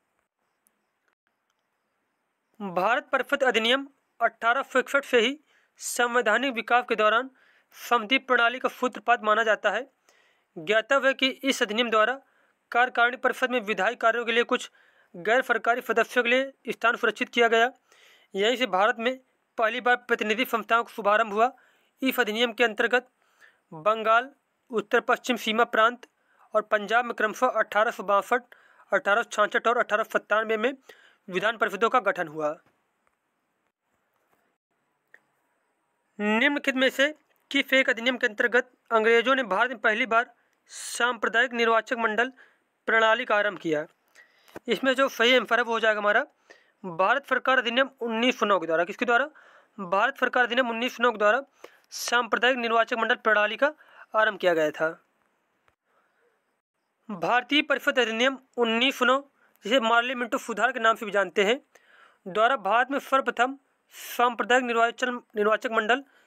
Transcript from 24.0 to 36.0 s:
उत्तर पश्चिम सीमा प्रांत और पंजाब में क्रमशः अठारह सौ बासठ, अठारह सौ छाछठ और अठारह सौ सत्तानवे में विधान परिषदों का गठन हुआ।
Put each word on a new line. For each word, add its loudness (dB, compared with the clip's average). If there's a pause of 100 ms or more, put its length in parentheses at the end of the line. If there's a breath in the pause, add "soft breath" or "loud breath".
उत्तर -2
पश्चिम -2
सीमा 0
प्रांत 0 (460 soft breath)
और 2
पंजाब 0
में -6
क्रमशः -2
अठारह 0
सौ -12
बासठ, 0 (500 soft breath)
अठारह 2
सौ -18
छाछठ 0
और 2
अठारह 0
सौ -10
सत्तानवे -2
में -2 (540 soft breath)
विधान -2
परिषदों 0
का 2
गठन -2
हुआ। -4 (3750)